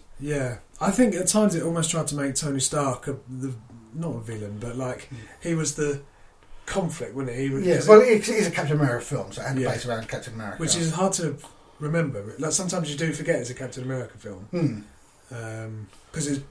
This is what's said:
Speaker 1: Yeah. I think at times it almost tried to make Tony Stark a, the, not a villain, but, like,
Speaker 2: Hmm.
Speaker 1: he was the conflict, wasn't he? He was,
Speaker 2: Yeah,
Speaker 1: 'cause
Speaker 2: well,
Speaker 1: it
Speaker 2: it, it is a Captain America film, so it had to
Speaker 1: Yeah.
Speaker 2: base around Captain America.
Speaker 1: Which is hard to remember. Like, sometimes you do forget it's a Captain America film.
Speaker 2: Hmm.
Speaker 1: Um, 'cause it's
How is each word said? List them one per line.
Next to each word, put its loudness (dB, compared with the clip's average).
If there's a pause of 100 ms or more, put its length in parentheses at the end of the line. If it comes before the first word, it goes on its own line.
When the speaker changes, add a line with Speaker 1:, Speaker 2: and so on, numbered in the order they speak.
(180)
Speaker 1:
Yeah. -2 (240)
I 4
think 6
at 0
times 4
it 0
almost 0
tried 0
to -4
make -2
Tony -2
Stark 0
a, -4 (120)
the, -8 (420)
not -6
a -8
villain, -8
but, -6
like, -6
Speaker 2:
Hmm. -14 (240)
Speaker 1:
he 0
was 0
the 0 (680)
conflict, -2
wasn't -4
he? -2
He 0
was, 0
Speaker 2:
Yeah, 6
Speaker 1:
'cause 2
Speaker 2:
well, 12
Speaker 1:
it 8
Speaker 2:
it, 4
it 0
is 4
a 0
Captain 0
America 2
film, -4
so -8
it -6
had 0
to 2
Speaker 1:
Yeah. 2
Speaker 2:
base -4
around -4
Captain -8
America. -8
Speaker 1:
Which 0
is 0
hard 2
to -2 (440)
remember. -2 (160)
Like, -2
sometimes -2
you -6
do 0
forget 0
it's -6
a -8
Captain -10
America -6
film. -14
Speaker 2:
Hmm. 0 (560)
Speaker 1:
Um, -10 (240)
'cause -4
it's 0 (100)